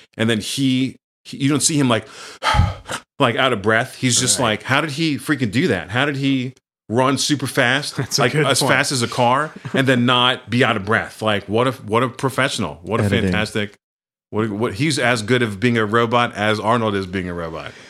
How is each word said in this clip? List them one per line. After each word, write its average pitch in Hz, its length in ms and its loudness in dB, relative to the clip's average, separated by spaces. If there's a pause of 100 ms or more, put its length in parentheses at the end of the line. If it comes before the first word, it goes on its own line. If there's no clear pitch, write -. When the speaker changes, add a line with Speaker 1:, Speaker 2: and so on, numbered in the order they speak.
(160)
Speaker 1:
And 113 140 0
then 113 100 2
he, 131 540 -2 (300)
he, - 140 -14
you 135 100 0
don't 143 140 2
see - 140 0
him, 139 120 2
like, 110 180 0 (360)
<sighs> - 760 -2
like, 123 180 2
out 135 160 2
of 104 100 -4
breath. 110 340 0
He's 120 240 0
just 120 180 0
Speaker 2:
Right. 135 60 2
Speaker 1:
like, 107 180 0
how 135 180 2
did 156 100 -2
he 147 260 -2
freaking 123 340 -2
do 135 180 2
that? 90 220 -2
How 123 160 0
did 147 100 -2
he 135 380 -2 (340)
run 127 300 2
super 135 300 -2
fast, 131 480 0
Speaker 2:
<laughs> - 0 -
That's - 220 -4
a - 40 4
Speaker 1:
like, 123 100 2
Speaker 2:
good 147 140 2
Speaker 1:
as 131 140 2
Speaker 2:
point. 139 120 2
Speaker 1:
fast 135 200 2
as 127 100 0
a 113 60 0
car, 131 440 0 (200)
and 131 160 2
then 123 180 4
not 123 440 2
be 120 140 2
out 113 120 2
of 98 80 -6
breath? 101 380 -2
Like, 104 260 0
what 110 180 2
a, 131 60 -2
what 110 320 -2
a 127 40 0
professional. 123 720 -4
What 101 180 -2
a 107 40 2
Speaker 3:
Editing. 104 200 2
Speaker 1:
fantastic, 104 500 -2 (560)
what, 107 200 -2
what, 104 240 -2
he's 147 240 0
as 120 240 2
good 120 200 2
of 104 180 -4
being 120 180 2
a 113 80 2
robot 117 480 2
as 107 260 0
Arnold 110 340 2
is 95 120 -2
being 90 220 -4
a 87 60 -8
robot. 80 380 -10 (180)